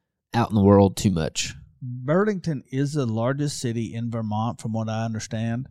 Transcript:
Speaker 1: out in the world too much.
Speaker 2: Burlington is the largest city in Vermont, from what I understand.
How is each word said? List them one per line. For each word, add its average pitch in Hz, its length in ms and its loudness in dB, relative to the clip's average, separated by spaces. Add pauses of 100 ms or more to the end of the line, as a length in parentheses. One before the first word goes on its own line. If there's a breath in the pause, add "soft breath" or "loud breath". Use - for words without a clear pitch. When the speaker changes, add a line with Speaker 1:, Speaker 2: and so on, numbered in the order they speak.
(340)
Speaker 1:
out 113 160 2
in 107 40 -6
the 104 80 4
world 98 340 8
too - 140 2
much. - 420 -2 (300)
Speaker 2:
Burlington 151 880 -2
is 139 220 0
the 143 140 0
largest 131 520 -2
city 113 340 -4
in 117 200 -6
Vermont, 110 480 -4
from 113 120 -8
what 110 160 -4
I 110 160 -4
understand. 113 680 -6